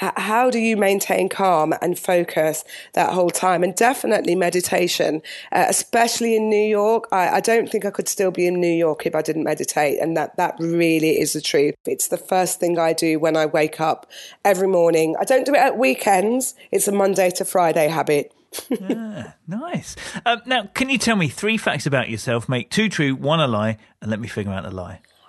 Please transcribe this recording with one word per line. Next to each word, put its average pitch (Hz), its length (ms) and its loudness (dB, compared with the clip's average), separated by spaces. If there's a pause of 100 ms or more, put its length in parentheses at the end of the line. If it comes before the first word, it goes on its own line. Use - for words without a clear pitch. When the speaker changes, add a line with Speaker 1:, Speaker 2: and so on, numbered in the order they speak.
Speaker 1:
h-, 190 140 -4
how 220 340 0
do 233 80 -2
you 226 200 0
maintain 196 500 2
calm 160 540 2
and 175 180 -2
focus 170 640 0 (300)
that - 180 2
whole 180 180 2
time? 180 320 0
And 185 140 0
definitely 226 600 2
meditation, 175 840 0 (300)
uh, - 160 2
especially 233 680 0
in 214 120 2
New 214 160 4
York. 214 460 2
I, 180 160 2
I - 140 2
don't 226 280 2
think 208 140 -4
I 202 80 -2
could 196 160 -4
still 190 240 0
be 175 160 0
in 180 140 0
New 175 100 2
York 165 340 0
if 160 80 -2
I 156 80 0
didn't 156 220 -2
meditate. 151 560 -2
And 165 160 -2
that, 156 220 -4
that 175 220 -2
really 165 600 2
is 151 140 -2
the 151 80 -4
truth. 147 340 0 (100)
It's - 220 -4
the 185 100 -4
first 180 440 -2
thing 170 180 0
I 165 140 2
do 160 260 0
when 160 160 2
I 156 120 2
wake 156 340 0
up 160 280 -2 (360)
every 190 240 4
morning. 170 500 4
I 196 60 0
don't 262 200 2
do - 80 0
it 285 60 6
at 262 180 4
weekends. 226 800 2 (160)
It's 196 160 0
a 202 60 -2
Monday 190 380 2
to 185 120 -4
Friday 165 460 2
habit. 147 440 -2 (380)
<laughs> 240 100 -2
Speaker 2:
Ah, 208 540 -8 (100)
nice. 240 520 -8 (280)
Um, 233 200 0
now, 247 280 -2
can 262 160 -2
you 269 80 0
tell 226 200 2
me 170 100 2
three 214 300 -2
facts - 280 -2
about 131 240 0
yourself? 117 380 -4
Make 123 220 -4
two 185 180 0
true, 147 260 0
one 139 280 0
a 147 60 2
lie, 107 300 0 (240)
and 107 80 -8
let 107 120 -4
me 117 80 -10
figure 101 240 -4
out 95 100 -6
the 92 80 -12
lie. 92 300 -12 (280)